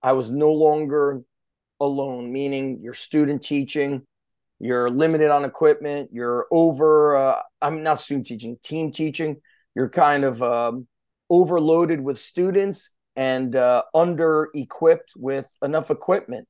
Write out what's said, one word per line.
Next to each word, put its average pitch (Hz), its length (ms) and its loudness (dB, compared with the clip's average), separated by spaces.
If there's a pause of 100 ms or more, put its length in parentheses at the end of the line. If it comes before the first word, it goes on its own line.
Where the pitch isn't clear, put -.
I 131 100 2
was 127 180 -2
no 147 220 2
longer 151 680 2 (600)
alone, 139 520 -4
meaning 135 480 -6
you're 117 140 -14
student 147 480 -2
teaching, 139 640 -4 (540)
you're 123 280 0
limited 151 420 2
on 143 140 2
equipment, 147 680 0
you're 120 400 -4
over, 151 640 4
uh, 135 260 2 (180)
I'm 156 220 -4
not 156 180 0
student 139 260 -6
teaching, 117 360 -12
team 156 300 -6
teaching. 156 480 -4 (340)
You're 127 160 -2
kind 147 320 2
of, 127 220 -2
um, 120 420 -2 (420)
overloaded 165 720 2
with 131 200 -6
students 196 720 -2 (260)
and, 131 400 -2
uh, 123 260 4 (100)
under-equipped 160 1200 0
with 131 320 -8 (120)
enough 147 300 -4
equipment. 151 600 -4